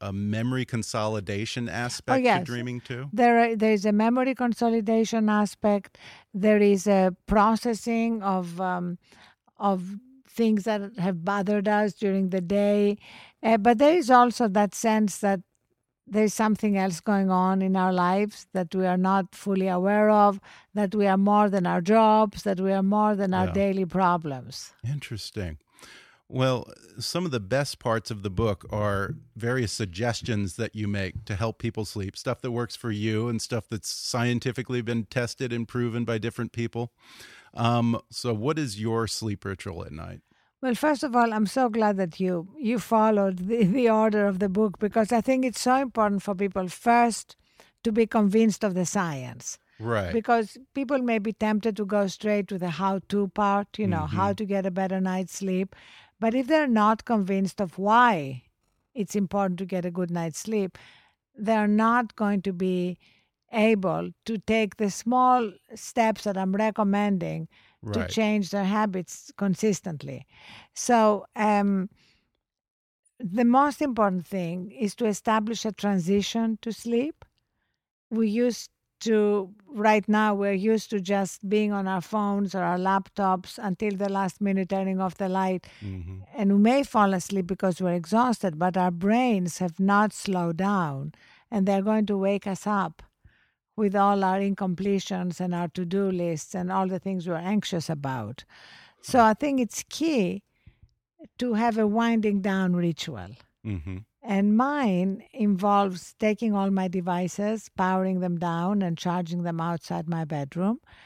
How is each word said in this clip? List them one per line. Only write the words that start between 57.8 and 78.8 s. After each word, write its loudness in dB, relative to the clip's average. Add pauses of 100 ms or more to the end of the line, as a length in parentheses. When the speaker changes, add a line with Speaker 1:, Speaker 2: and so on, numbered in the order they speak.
Speaker 2:
it's -4
important 0
to -6
get -4
a -4
good -4
night's -4
sleep, -2 (600)
they're 0
not 2
going 0
to -4
be -2 (560)
able 2 (160)
to -4
take 0
the 0
small 2 (240)
steps -2
that -2
I'm -2
recommending 0 (460)
to 0
Speaker 1:
Right. -4
Speaker 2:
change 0
their -2
habits -2
consistently. -2 (480)
So, 4 (100)
um, 2 (1300)
the 0
most 4
important 0
thing -6
is -4
to -2
establish -2
a -2
transition 0
to -6
sleep. -4 (880)
We 0
used -2 (320)